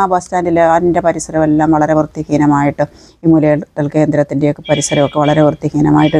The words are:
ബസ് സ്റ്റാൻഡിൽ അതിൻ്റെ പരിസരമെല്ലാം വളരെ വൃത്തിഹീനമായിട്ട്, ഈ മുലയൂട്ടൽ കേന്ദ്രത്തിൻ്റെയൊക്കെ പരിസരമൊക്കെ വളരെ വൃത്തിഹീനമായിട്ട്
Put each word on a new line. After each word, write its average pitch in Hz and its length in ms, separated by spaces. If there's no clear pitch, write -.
ബസ് 180 140
സ്റ്റാൻഡിൽ 175 340
അതിൻ്റെ 170 480
പരിസരമെല്ലാം 156 640
വളരെ 151 220
വൃത്തിഹീനമായിട്ട്, 147 920
ഈ 165 80
മുലയൂട്ടൽ 151 640
കേന്ദ്രത്തിൻ്റെയൊക്കെ 147 760
പരിസരമൊക്കെ 147 500
വളരെ 151 280
വൃത്തിഹീനമായിട്ട് 151 720